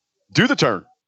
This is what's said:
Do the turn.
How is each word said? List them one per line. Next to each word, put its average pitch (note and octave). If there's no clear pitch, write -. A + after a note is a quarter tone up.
Do A#3+
the C#4
turn. A2